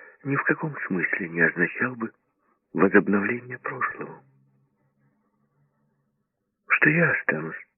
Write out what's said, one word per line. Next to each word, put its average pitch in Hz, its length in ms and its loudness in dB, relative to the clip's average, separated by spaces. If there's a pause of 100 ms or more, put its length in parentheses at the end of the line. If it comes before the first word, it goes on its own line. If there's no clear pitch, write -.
(240)
ни 139 120 -2
в 139 80 -2
каком 151 320 -2 (120)
смысле 90 420 -2
не 85 120 0
означал 120 540 0
бы 117 160 -8 (640)
возобновление 101 840 2
прошлого, - 640 -8 (2500)
что - 40 6
я 160 220 4
останусь - 440 -4 (220)